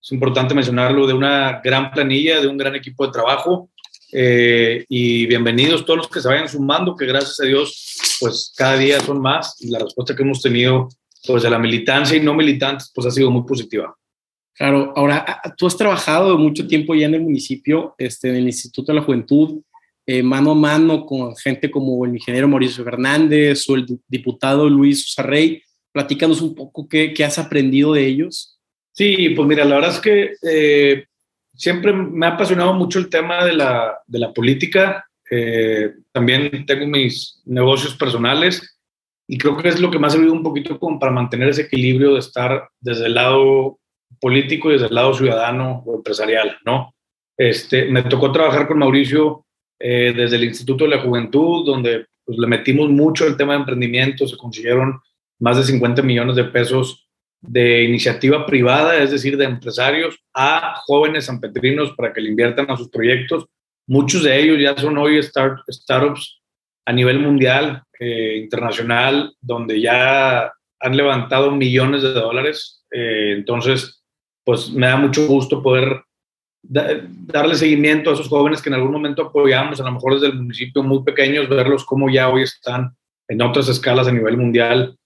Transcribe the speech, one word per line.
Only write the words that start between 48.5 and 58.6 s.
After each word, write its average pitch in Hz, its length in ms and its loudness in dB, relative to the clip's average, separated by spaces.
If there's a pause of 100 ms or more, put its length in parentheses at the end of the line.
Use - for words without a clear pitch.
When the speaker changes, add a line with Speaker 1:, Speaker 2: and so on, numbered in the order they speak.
Speaker 1:
con 156 120 0
Mauricio, 143 640 2 (340)
eh, 120 380 0
desde 120 200 0
el 120 80 2
Instituto 131 400 -2
de 151 120 2
la 131 60 -2
Juventud, 139 640 0
donde, 120 400 -2 (180)
pues, 113 140 -8
le 117 80 0
metimos 143 420 2
mucho 156 380 2
el 139 100 0
tema 143 160 0
de 143 80 0
emprendimiento. 131 640 -2
Se - 120 -12
consiguieron 123 600 -2 (380)
más 120 200 2
de 135 60 2
cincuenta 123 360 0
millones 127 360 0
de 127 80 2
pesos 127 580 -2 (400)
de 120 420 2
iniciativa 120 640 0
privada, 143 500 2